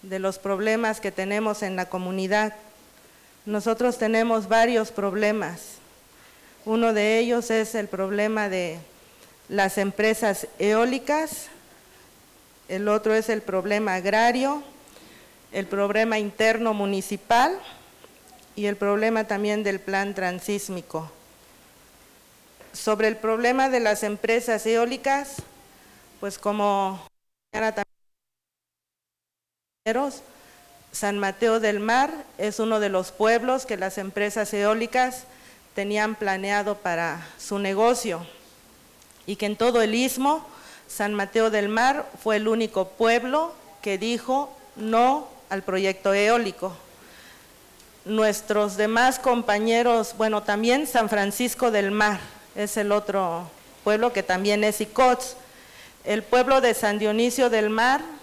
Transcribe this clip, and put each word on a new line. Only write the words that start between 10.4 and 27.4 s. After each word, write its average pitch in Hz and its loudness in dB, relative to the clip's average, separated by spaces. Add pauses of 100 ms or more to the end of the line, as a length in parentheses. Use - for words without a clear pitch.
eólicas, 254 0 (1200)
el 190 -4
otro 214 2
es 220 2
el 214 -2
problema 202 -2
agrario, 240 2 (880)
el 190 -6
problema 202 0
interno 220 0
municipal 208 0 (960)
y 208 -4
el 202 -2
problema 214 0
también 208 -2
del 196 -2
plan 196 -4
transísmico. 180 -6 (1600)
Sobre 220 0
el 220 -2
problema 240 2
de 254 2
las 214 0
empresas 220 0
eólicas, 254 0 (800)
pues 202 -8
como 196 0 (480)